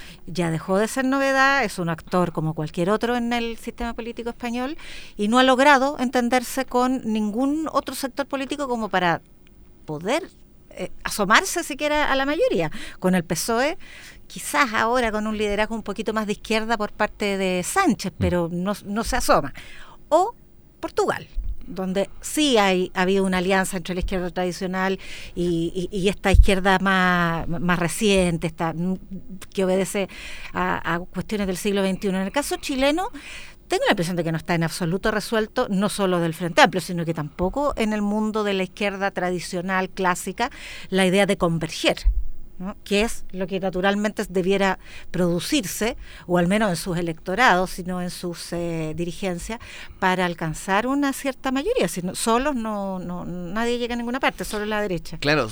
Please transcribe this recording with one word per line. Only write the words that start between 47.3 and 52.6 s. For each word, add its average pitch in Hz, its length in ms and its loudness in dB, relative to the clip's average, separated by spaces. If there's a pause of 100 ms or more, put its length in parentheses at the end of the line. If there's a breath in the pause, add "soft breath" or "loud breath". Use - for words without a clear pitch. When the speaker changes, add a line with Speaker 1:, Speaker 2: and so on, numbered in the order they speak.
Speaker 1:
sino 180 280 -6
en 180 120 -4
sus, - 420 -8
eh, 165 420 -4
dirigencias, 175 640 -4 (400 loud breath)
para 185 260 2
alcanzar 175 600 0
una 277 280 0
cierta 269 380 -4
mayoría. 302 360 2
Si 170 160 -6
no, 185 100 -4
solos 254 420 2
no, 202 440 -4